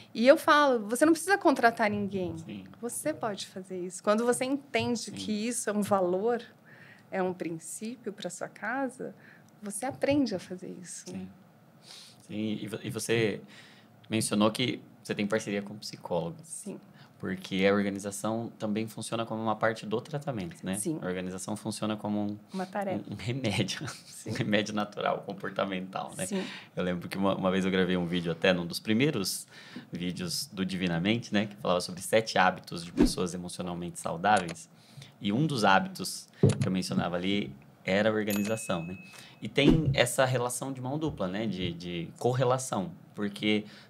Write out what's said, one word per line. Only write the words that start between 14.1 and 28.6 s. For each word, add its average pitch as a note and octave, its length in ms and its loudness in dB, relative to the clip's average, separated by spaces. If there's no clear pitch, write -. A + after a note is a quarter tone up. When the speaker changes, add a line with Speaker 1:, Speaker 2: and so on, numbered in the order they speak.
Speaker 2:
que B2 300 -2
você - 140 -4
tem G#2 100 0
parceria G2+ 360 0
com G2+ 140 -10
psicólogos. - 680 -6
Speaker 1:
Sim. - 340 -12
Speaker 2:
Porque F#2+ 500 -2
a G2 40 6
organização G2+ 840 -2
também A2 300 -2
funciona A2+ 400 -4
como A2 120 -4
uma A2 160 0
parte A2+ 300 0
do A2 160 -2
tratamento, B2 640 -6
né? F#3 80 0
Speaker 1:
Sim. E3 300 -2
Speaker 2:
A - 20 -4
organização F#2 500 -6
funciona G#2+ 400 -4
como G#2 240 -2
um G#2 180 -2
Speaker 1:
Uma F#3+ 140 -4
tarefa. G#2+ 420 -4
Speaker 2:
um, - 60 -8
um - 20 -10
remédio. G#2+ 720 -2
<laughs> - 100 -18
Speaker 1:
Sim. - 240 -10
Speaker 2:
Um - 20 -4
remédio G#2 400 0
natural, G2+ 460 -2
comportamental, G2 1000 -4
né? F#2 80 -4
Speaker 1:
Sim. F#3+ 180 -2
Speaker 2:
Eu F#2+ 80 -4
lembro F2+ 240 -2
que F#2+ 120 -6
uma, G2 160 2
uma F#2 160 0
vez F#2+ 120 2
eu F#2+ 60 0
gravei F#2 260 2
um F2+ 120 0
vídeo E2+ 240 -2
até, F#2 200 4
num F2 140 2